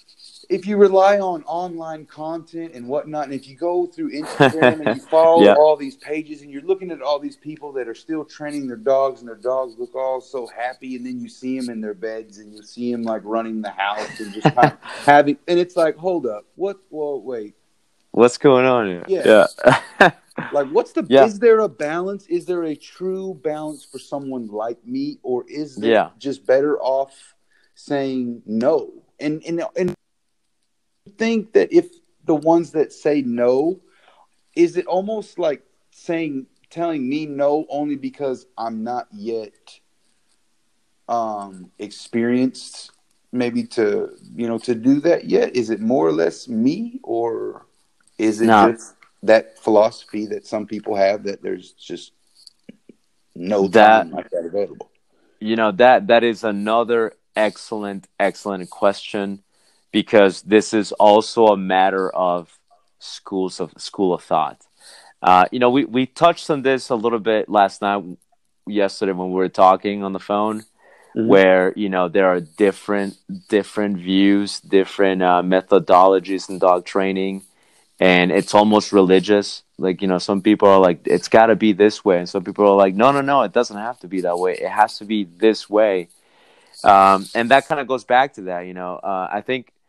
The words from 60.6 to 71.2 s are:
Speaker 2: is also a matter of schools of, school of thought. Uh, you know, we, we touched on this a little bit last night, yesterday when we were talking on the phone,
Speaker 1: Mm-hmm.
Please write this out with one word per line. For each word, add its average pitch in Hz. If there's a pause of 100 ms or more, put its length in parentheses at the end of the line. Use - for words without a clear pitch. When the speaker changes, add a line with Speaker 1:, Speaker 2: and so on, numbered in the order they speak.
Speaker 2:
is 104
also 107
a 101
matter 95
of 87 (400)
schools -
of, 82
school -
of 80
thought. 80 (580)
Uh, 90
you 127
know, 123
we, 135
we 127
touched -
on 143
this 131
a 131
little 117
bit 107
last 98
night, 101 (600)
yesterday 98
when 92
we 90
were 92
talking 98
on 95
the 92
phone, 104 (520)
Speaker 1:
Mm-hmm. 113